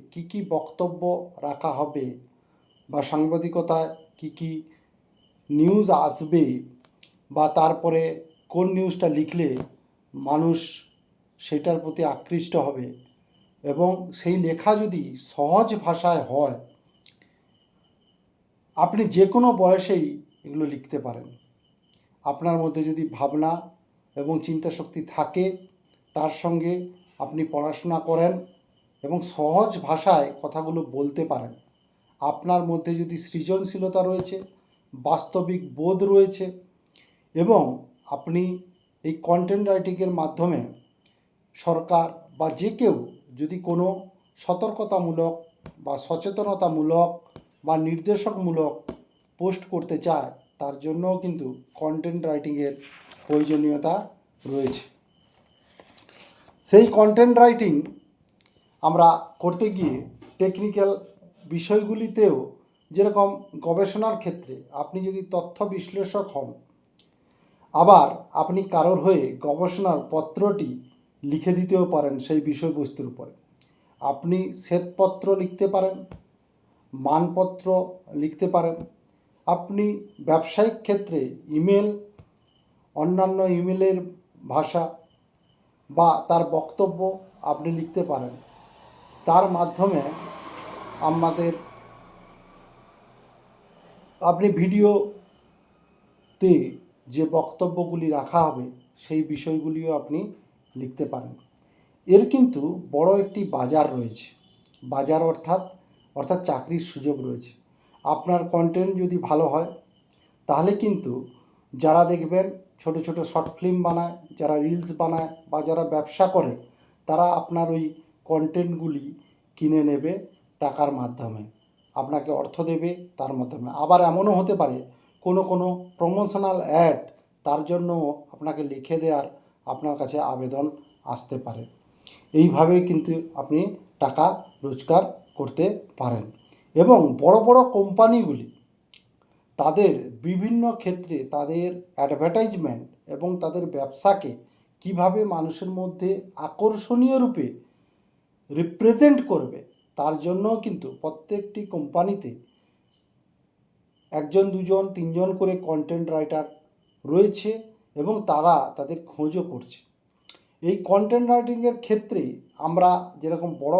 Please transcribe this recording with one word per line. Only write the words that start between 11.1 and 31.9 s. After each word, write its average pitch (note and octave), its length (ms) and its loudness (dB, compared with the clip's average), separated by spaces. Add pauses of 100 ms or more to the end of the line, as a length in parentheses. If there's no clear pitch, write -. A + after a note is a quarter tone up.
সেটার D#3+ 380 -2
প্রতি D#3 260 -6
আকৃষ্ট E3 520 -6
হবে C3+ 280 -2 (760)
এবং D#3 280 0 (220)
সেই F3+ 320 -2
লেখা E3 300 0
যদি F#3 280 -4 (280)
সহজ F3 360 4 (160)
ভাষায় E3+ 460 0
হয়, C3+ 280 0 (2250)
আপনি G#3 260 2 (120)
যে F#3+ 120 8
কোনো A#3+ 200 4 (140)
বয়সেই F#3 440 4 (380)
এগুলো D3+ 300 -4
লিখতে C#3 260 -8
পারেন। B2 280 -10 (1000)
আপনার D#3+ 380 0
মধ্যে D#3 200 -2
যদি D#3+ 200 -2 (120)
ভাবনা D3+ 360 0 (640)
এবং C#3+ 200 -4 (120)
চিন্তাশক্তি E3 540 -6 (120)
থাকে, F3+ 320 -2 (720)
তার D#3 240 -2
সঙ্গে E3+ 340 -2 (460)
আপনি D3+ 220 -6 (120)
পড়াশোনা D#3 460 -2 (100)
করেন E3+ 240 2 (720)
এবং D#3+ 140 -4 (180)
সহজ D#3+ 360 2 (160)
ভাষায় D#3 400 4 (140)
কথাগুলো D#3+ 380 -6 (160)
বলতে C#3+ 300 -2
পারেন, A#2+ 280 -6 (680)